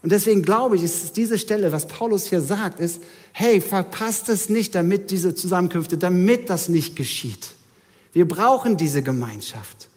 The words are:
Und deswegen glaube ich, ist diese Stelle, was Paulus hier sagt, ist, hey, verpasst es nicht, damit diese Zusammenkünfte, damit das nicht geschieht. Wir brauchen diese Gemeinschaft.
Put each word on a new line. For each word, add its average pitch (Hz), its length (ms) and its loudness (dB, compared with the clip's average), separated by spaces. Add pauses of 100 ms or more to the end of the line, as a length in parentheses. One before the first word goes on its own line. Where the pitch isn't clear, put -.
Und 170 100 2
deswegen 202 300 4
glaube 214 340 2
ich, 170 60 2
ist 165 340 -4
diese 226 220 0
Stelle, 202 340 0
was 151 140 -4
Paulus 220 400 -2
hier 175 160 0
sagt, 196 380 -4
ist, 170 200 -4 (320)
hey, 214 300 4
verpasst 196 640 -4
es 214 220 0
nicht, 220 240 0
damit 190 360 2
diese 185 240 0
Zusammenkünfte, 175 640 0
damit 185 540 2
das 170 180 -4
nicht 170 280 0
geschieht. - 560 -8 (600)
Wir 170 140 6
brauchen 220 480 2
diese 147 260 0
Gemeinschaft. 117 920 -8